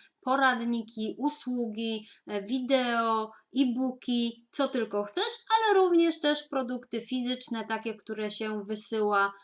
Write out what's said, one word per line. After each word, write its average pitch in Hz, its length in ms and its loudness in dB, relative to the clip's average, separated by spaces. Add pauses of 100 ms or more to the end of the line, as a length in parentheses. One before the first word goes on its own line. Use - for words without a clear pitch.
(200)
poradniki, 233 960 0
usługi, 226 880 -4 (200)
e, 208 160 -4
wideo, 233 880 0 (260)
e-booki, 247 920 0
co 269 180 0
tylko 214 360 -2
chcesz, 415 280 -2 (240)
ale 427 220 6
również 339 420 4
też 294 280 0
produkty 247 520 -4
fizyczne, 247 640 -4
takie, 220 300 -6
które 214 360 -6
się 214 340 -4
wysyła, 208 680 0 (120)